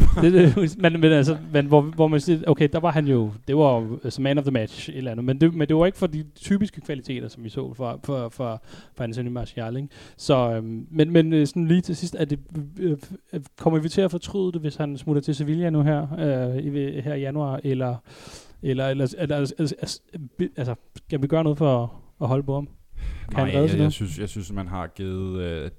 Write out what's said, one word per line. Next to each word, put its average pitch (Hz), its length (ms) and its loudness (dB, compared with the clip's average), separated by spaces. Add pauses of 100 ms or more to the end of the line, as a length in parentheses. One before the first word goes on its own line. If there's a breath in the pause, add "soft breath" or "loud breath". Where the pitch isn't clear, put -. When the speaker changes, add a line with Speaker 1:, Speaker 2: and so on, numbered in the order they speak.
Speaker 1:
<laughs> - 120 6
Det 175 60 6
er - 40 8
det, 175 240 8
vi - 60 2
husker. 160 200 -2
Men, 165 200 2
men 160 100 8
altså, 151 260 4 (160)
men 143 120 4
hvor, 143 160 6
hvor 160 260 2
man 156 120 2
siger, 160 280 2
okay, 151 260 4
der 170 60 0
var 165 120 0
han 147 160 2
jo, 117 240 2 (160)
det 139 100 0
var 143 220 6
jo, 113 240 -6
altså, 131 180 -6
man 135 160 2
of 147 60 0
the 139 80 -2
match, 113 380 -4
et 151 80 -12
eller 127 140 -6
andet. 120 140 -6
Men 135 160 0
det, 170 120 6
men 151 140 -2
det 156 80 2
var 160 100 4
ikke 190 120 -2
for 185 100 -2
de 156 160 -6 (120)
typiske 202 460 -2
kvaliteter, 127 460 -8
som 117 160 -16
vi 110 60 -10
så 131 240 -8
for, 120 300 -8
for, 127 260 -6
for, 113 340 -8 (320 loud breath)
for - 80 -8
Anthony 120 260 -6
Martial, 120 460 -8
ikke? 139 120 -8 (300 loud breath)
Så, 127 360 2
øhm, 113 380 -8
men, 156 200 2
men, 160 220 6
øh, 151 140 4
sådan 165 200 -2
lige 180 140 4
til 175 140 -4
sidst, 170 240 -8
er 160 60 0
det, 143 140 -2 (400)
øh, 170 180 -2 (360)
øh, 165 80 -6 (160)
kommer 160 220 2
vi 156 100 -2
til 202 120 0
at 185 100 2
fortryde 180 400 -4
det, 170 100 -6
hvis 151 140 -4
han 143 220 -4
smutter 143 240 0
til 147 140 -2
Sevilla 156 340 -2
nu 156 120 2
her, 147 260 2 (480)
øh, - 80 -2
i, 143 380 -4
her 143 120 -4
i 139 80 -4
januar, 139 420 -4
eller, 131 320 -2 (680 loud breath)
eller, 131 240 -2
eller, 135 300 -2
eller, 147 180 -2
altså, 143 240 -2
altså, - 400 -6 (580)
altså, 123 180 -4 (200)
skal - 260 -6
vi 139 60 0
gøre 165 160 2
noget 151 140 0
for 135 260 2
at, 120 60 -6 (320)
at 139 60 -2
holde 131 160 0
på 135 120 -4
ham? 143 120 -6 (600 loud breath)
Kan - 80 -6
Speaker 2:
Nej, 135 120 0
Speaker 1:
han 139 100 0
redde 156 100 4
sig 160 80 0
Speaker 2:
jeg, 151 40 2
Speaker 1:
nu? - 20 4
Speaker 2:
jeg 151 80 2
synes, 90 280 -6
jeg 104 100 -6
synes, 98 220 -10
man 98 160 -6
har 90 200 -8
givet, 92 540 -6
øh, 82 380 -6